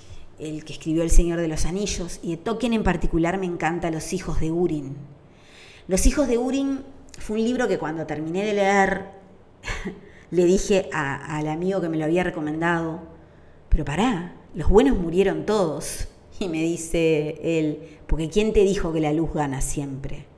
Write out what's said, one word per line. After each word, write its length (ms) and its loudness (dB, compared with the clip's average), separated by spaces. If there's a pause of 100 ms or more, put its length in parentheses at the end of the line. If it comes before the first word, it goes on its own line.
(380)
el 280 -10
que 80 -12
escribió 280 0
El 60 0
Señor 320 8
de 80 -2
los 160 0
Anillos, 580 -4
y 100 -4
de 40 -4
Tolkien 380 -2
en 80 2
particular 560 0
me 80 -4
encanta 440 -2
Los 220 -6
hijos 260 -2
de 140 2
Húrin. 460 -2 (880)
Los 160 2
hijos 240 4
de 80 2
Húrin 440 -2 (380)
fue 200 -6
un 60 0
libro 240 0
que 100 0
cuando 260 -6
terminé 400 -4
de 80 -2
leer, 540 2 (560)
<laughs> 680 -10
le 140 4
dije 480 2
a, 460 -4
al 100 -2
amigo 320 -2
que 80 -2
me 80 -4
lo 80 -2
había 180 2
recomendado, 760 -4 (680)
"Pero 160 4
pará, 500 -2 (180)
los 140 0
buenos 300 8
murieron 480 0
todos". 640 -2 (300)
Y 120 -4
me 120 -2
dice 800 0
él, 640 -2
"Porque 220 0
¿quién 240 2
te 80 4
dijo 320 2
que 80 -2
la 140 0
luz 180 0
gana 300 -2
siempre?". 640 -6 (120)